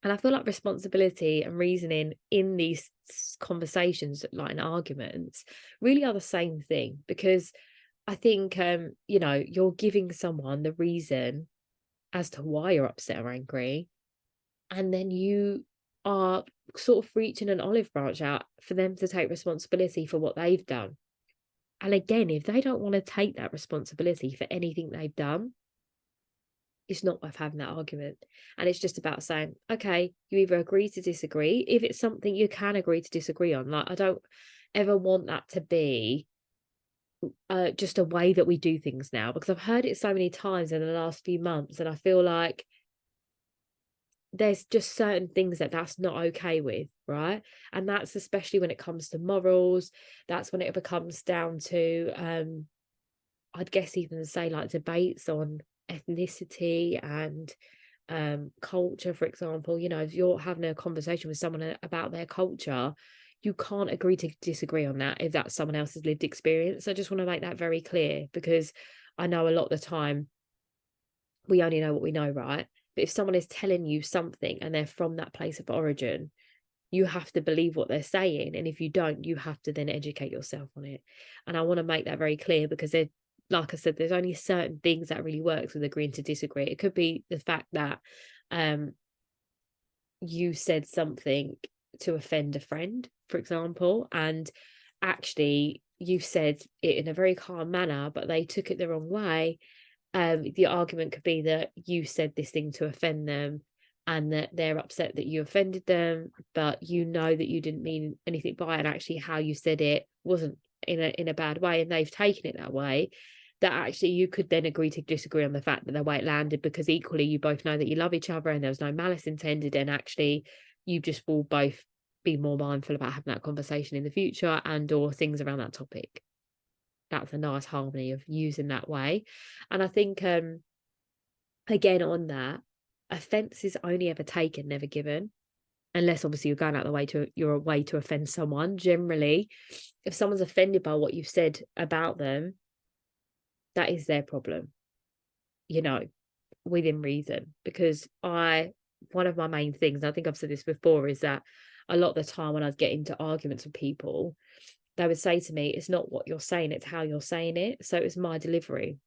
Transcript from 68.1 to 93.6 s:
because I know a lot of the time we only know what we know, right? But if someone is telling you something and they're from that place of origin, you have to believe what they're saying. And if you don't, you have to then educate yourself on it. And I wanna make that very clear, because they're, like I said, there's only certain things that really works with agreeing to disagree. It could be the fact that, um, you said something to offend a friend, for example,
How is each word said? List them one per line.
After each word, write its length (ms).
because 400
I 100
know 220
a 80
lot 160
of 80
the 60
time 420
we 140
only 180
know 140
what 80
we 100
know, 160
right? 380
But 100
if 60
someone 260
is 100
telling 400
you 160
something 580
and 140
they're 100
from 320
that 160
place 280
of 100
origin, 640
you 140
have 280
to 80
believe 360
what 120
they're 140
saying. 540
And 100
if 140
you 100
don't, 340
you 120
have 260
to 100
then 160
educate 440
yourself 440
on 80
it. 180
And 100
I 60
wanna 220
make 220
that 120
very 180
clear, 320
because 220
they're, 180
like 220
I 40
said, 200
there's 160
only 220
certain 480
things 260
that 160
really 160
works 340
with 100
agreeing 280
to 100
disagree. 420
It 140
could 140
be 380
the 80
fact 340
that, 280
um, 440
you 320
said 340
something 680
to 140
offend 420
a 40
friend, 480
for 100
example, 720